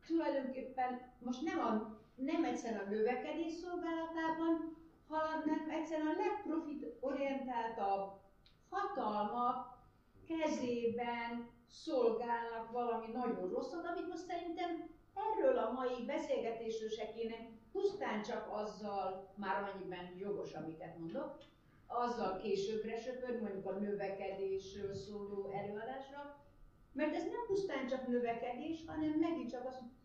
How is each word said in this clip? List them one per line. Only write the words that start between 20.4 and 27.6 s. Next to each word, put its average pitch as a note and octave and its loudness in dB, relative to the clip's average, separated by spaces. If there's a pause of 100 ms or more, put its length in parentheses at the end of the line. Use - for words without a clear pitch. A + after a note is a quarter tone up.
amiket D#3+ -8
mondok, F3 -4 (500)
azzal A3+ 2
későbbre G#3+ 2
söpörni, B3 -2
mondjuk G3 -2
a G3 0
növekedésről G3 -2
szóló G3+ -6
előadásra, C4+ -6 (480)
mert D4+ 4
ez - 2
nem A#4+ 0
pusztán D4+ 2